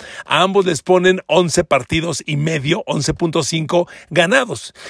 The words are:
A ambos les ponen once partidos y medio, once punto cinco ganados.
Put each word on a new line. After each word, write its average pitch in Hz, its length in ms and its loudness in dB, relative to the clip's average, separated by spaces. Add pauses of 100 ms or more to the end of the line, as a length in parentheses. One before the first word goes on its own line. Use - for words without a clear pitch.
(260)
A 151 160 2
ambos 190 240 2
les 170 160 -2
ponen 185 460 4
once 170 360 2
partidos 160 600 -2
y 151 100 -4
medio, 156 480 -2
once 147 300 -2
punto 165 280 -2
cinco 165 460 -2 (220)
ganados. 185 640 0 (160)